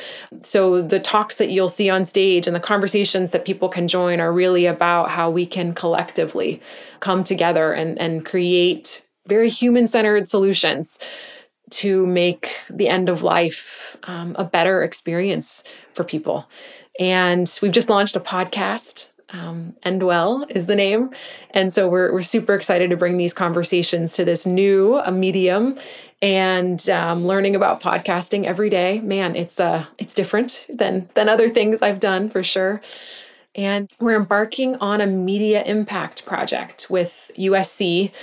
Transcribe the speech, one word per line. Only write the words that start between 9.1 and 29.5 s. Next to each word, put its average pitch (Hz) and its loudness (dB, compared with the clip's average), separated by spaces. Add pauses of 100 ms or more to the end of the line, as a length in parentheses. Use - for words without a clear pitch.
very 220 2
human-centered 233 2
solutions 190 2 (720)
to 190 2
make 175 0 (220)
the - 0
end 180 2
of 165 -2
life, - -2
um, 170 -8
a 180 -4
better 180 2
experience 170 -2 (300)
for 175 -4
people. 156 -4 (500)
And 180 2
we've 202 2
just 226 4
launched 202 2
a 180 -2
podcast 190 -6 (240)
um, 170 -12
Endwell 185 0
is 175 -2
the 202 2
name. 208 2 (400)
And 190 0
so 190 2
we're, 180 2
we're 180 0
super 220 2
excited 185 2
to 175 2
bring 175 0
these 175 0
conversations 170 0
to 180 0
this 170 2
new, 196 4
uh, 214 -2
medium 190 2 (420)
and, 185 0
um, 170 0
learning 196 0
about 196 2
podcasting 180 -2
every 208 -2
day. 190 0
Man, 196 -2
it's, 170 -4